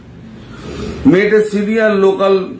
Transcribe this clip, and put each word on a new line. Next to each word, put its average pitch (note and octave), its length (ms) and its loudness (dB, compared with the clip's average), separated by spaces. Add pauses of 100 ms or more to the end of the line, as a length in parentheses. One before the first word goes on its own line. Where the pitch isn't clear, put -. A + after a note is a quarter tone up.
(1120)
met G#3 280 2
a - 20 4 (100)
Syrian G#3+ 420 0 (120)
local F#3+ 300 2 (240)